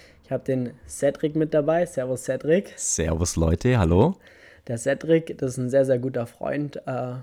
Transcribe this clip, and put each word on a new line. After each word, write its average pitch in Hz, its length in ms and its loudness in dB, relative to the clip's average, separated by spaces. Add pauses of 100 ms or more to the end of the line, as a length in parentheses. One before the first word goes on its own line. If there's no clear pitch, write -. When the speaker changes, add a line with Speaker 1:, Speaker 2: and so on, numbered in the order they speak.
(260)
Speaker 1:
Ich - 80 -6
hab 131 100 -4
den 127 280 -2 (180)
Cedric 147 480 -2
mit 156 160 0
dabei. 156 320 2
Servus, 127 400 -4
Cedric. 143 500 0
Speaker 2:
Servus, 82 640 -2
Leute. 87 420 2
Hallo. 95 380 4 (500)
Speaker 1:
Der 120 100 -4
Cedric, 156 600 0
das 131 140 -2
ist 123 60 -8
ein 127 120 -4
sehr, 135 160 4
sehr 131 140 2
guter 123 280 -4
Freund, 139 580 -6
äh, 123 380 -6